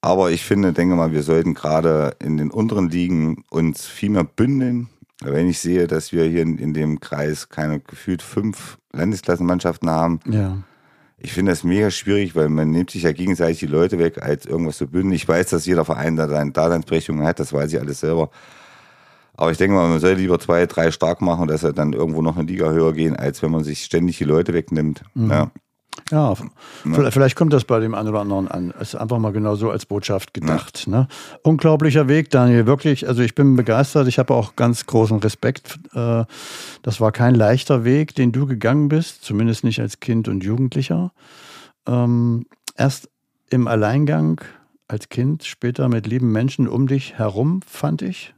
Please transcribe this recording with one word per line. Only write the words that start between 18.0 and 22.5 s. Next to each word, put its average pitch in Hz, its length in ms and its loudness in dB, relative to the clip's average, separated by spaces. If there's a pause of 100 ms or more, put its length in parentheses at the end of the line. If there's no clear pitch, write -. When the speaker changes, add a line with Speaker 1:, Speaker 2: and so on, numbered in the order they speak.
Speaker 1:
selber. 80 300 -2 (1080)
Aber 80 140 0
ich 80 60 -2
denke 98 180 2
mal, 87 120 4
man 82 120 2
sollte 92 220 2
lieber 90 180 2
zwei, 87 260 2
drei 82 260 0
stark 82 300 -2
machen, 85 260 0
dass 78 140 -2
sie 78 120 0
dann 73 200 -2
irgendwo 80 280 -2
noch 80 160 0
eine 80 80 -2
Liga 87 240 -2